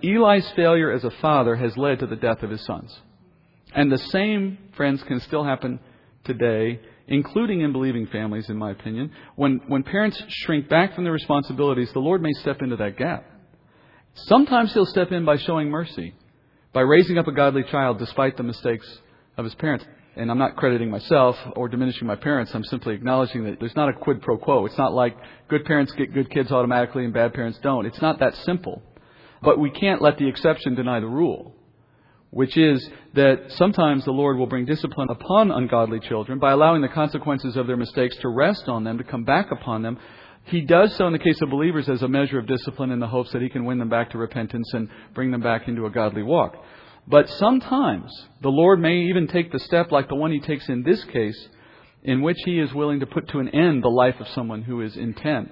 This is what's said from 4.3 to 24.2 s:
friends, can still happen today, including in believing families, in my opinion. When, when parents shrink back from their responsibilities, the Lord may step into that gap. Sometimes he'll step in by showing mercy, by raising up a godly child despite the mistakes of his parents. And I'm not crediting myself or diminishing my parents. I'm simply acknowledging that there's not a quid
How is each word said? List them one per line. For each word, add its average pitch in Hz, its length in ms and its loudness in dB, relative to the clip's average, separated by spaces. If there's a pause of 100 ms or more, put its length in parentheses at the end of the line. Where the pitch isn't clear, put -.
friends, 139 320 -2
can 123 160 -6
still 151 240 -4
happen 127 340 -4 (460)
today, 117 560 0 (260)
including 180 540 0
in 151 100 0
believing 131 380 -2
families, 107 420 -6
in 107 60 -6
my 107 160 -6
opinion. 113 400 -8 (240)
When, 135 320 0
when 135 160 0
parents 208 420 -2
shrink 147 420 -4
back 175 240 4
from 180 120 -6
their 165 80 -2
responsibilities, 139 800 -2
the 131 80 -2
Lord 170 200 0
may 156 120 -2
step 143 300 -4
into 127 120 -4
that 101 220 -4
gap. 156 280 -4 (880)
Sometimes 240 600 4
he'll 196 120 4
step 185 260 0
in 170 120 -2
by 147 120 4
showing 151 340 -2
mercy, 151 440 -8 (580)
by 131 80 0
raising 170 360 6
up 160 120 0
a 151 40 -4
godly 139 300 4
child 127 380 0
despite 135 360 -2
the 127 60 -8
mistakes 117 580 -6 (360)
of 120 80 -6
his 113 100 -8
parents. 151 320 -4 (300)
And 117 120 -4
I'm 120 100 0
not 131 180 0
crediting 117 340 0
myself 123 480 4 (160)
or 123 140 -4
diminishing 123 400 -4
my 101 80 -2
parents. 135 400 -2
I'm 107 80 -6
simply 120 300 -6
acknowledging 123 500 -2
that 104 160 -8
there's 117 160 -6
not 147 140 2
a - 20 -4
quid 135 280 -2